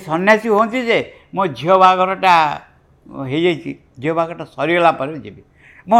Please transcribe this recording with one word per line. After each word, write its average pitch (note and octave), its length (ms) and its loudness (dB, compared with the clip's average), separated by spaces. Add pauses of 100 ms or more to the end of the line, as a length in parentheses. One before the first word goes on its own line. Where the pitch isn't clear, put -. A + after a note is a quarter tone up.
ସନ୍ନ୍ୟାସୀ G#3 400 2
ହୁଅନ୍ତି A3 400 0
ଯେ, G#3 100 2 (360)
"ମୋ F#3 80 -4 (100)
ଝିଅ C#3+ 240 0
ବାହାଘରଟା F#3 580 4 (920)
ହେଇଯାଇଛି, D3 420 -2 (280)
ଝିଅ D3 160 -4
ବାହାଘରଟା E3 300 -6 (120)
ସରିଗଲା E3+ 400 0
ପରେ C#3+ 240 -8
ଯିବି, G#2 220 -18 (440)
ମୋ G#3+ 140 4